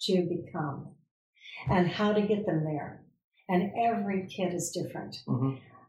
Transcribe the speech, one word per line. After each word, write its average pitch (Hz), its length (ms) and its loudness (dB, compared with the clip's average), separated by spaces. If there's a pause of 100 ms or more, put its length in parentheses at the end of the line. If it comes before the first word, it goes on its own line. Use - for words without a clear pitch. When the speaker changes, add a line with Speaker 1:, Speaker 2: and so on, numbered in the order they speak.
Speaker 1:
to 185 260 4
become 151 680 -6 (760)
and 180 200 6
how 208 240 2
to 208 80 4
get 202 240 2
them 160 180 2
there. 156 400 -4 (460)
And 190 220 4 (140)
every 202 420 0
kid 180 260 -2
is 165 180 -4
different. - 460 -6 (100)
Speaker 2:
Mm-hmm. 135 280 0 (340)